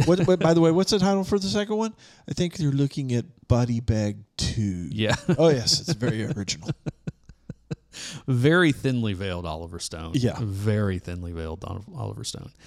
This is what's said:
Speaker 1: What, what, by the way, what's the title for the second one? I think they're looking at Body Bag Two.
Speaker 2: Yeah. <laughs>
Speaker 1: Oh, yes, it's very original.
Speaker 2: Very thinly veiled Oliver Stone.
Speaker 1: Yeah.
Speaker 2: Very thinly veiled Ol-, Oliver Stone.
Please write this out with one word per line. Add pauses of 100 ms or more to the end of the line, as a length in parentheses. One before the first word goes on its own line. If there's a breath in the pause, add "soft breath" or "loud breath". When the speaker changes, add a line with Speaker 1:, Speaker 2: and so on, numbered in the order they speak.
Speaker 1:
What,
what,
by
the
way,
what's
the
title
for
the
second
one? (360 soft breath)
I
think
they're
looking
at (220)
Body
Bag (200)
Two.
Speaker 2:
Yeah. (120)
<laughs>
Speaker 1:
Oh,
yes,
it's
very
original. (1600 loud breath)
Speaker 2:
Very
thinly
veiled
Oliver
Stone.
Speaker 1:
Yeah.
Speaker 2:
Very
thinly
veiled
Ol-, (120)
Oliver
Stone. (160 loud breath)